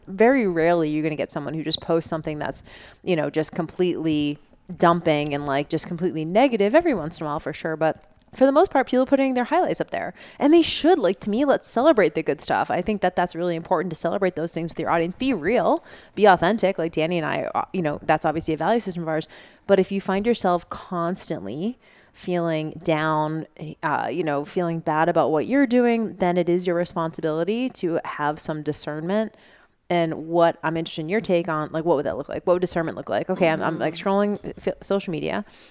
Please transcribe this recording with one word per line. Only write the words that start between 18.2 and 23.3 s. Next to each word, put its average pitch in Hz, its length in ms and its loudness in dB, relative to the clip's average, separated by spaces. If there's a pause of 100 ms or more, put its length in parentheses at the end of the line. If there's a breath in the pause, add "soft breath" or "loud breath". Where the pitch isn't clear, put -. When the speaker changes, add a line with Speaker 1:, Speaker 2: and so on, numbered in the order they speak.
Speaker 1:
obviously 160 300 -2
a - 20 -4
value 196 240 0
system 175 220 -6
of 160 60 -8
ours. 156 200 -4 (380 loud breath)
But 196 120 4
if 185 140 2
you 196 80 -2
find 196 260 -2
yourself 180 440 0
constantly 170 1080 -6 (340 soft breath)
feeling 165 600 -2 (100)
down, 156 640 0 (360)